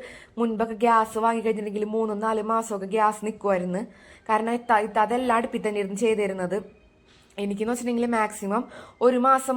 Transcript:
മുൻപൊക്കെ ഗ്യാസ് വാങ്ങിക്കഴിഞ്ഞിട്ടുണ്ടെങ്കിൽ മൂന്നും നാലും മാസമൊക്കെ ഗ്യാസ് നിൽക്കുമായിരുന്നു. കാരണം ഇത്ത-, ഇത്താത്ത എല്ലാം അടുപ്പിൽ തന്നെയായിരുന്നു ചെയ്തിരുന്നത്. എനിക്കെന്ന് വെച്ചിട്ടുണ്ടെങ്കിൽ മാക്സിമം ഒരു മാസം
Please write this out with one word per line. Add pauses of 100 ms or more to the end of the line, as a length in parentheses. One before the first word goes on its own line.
(400)
മുൻപൊക്കെ
ഗ്യാസ്
വാങ്ങിക്കഴിഞ്ഞിട്ടുണ്ടെങ്കിൽ
മൂന്നും
നാലും
മാസമൊക്കെ
ഗ്യാസ്
നിൽക്കുമായിരുന്നു. (460)
കാരണം
ഇത്ത-,
ഇത്താത്ത
എല്ലാം
അടുപ്പിൽ
തന്നെയായിരുന്നു
ചെയ്തിരുന്നത്. (840)
എനിക്കെന്ന്
വെച്ചിട്ടുണ്ടെങ്കിൽ
മാക്സിമം (420)
ഒരു
മാസം